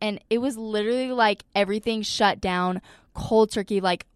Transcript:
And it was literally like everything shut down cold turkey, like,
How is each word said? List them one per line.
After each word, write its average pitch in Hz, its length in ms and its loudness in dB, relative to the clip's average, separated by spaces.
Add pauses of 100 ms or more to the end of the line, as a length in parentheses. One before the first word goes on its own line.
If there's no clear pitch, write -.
And 208 180 -4 (120)
it 226 80 2
was 247 180 -2
literally 226 560 -2
like 220 320 2 (100)
everything 208 480 0
shut 202 380 0
down 180 420 -2 (300)
cold 220 380 2
turkey, 202 300 -2
like, 180 360 0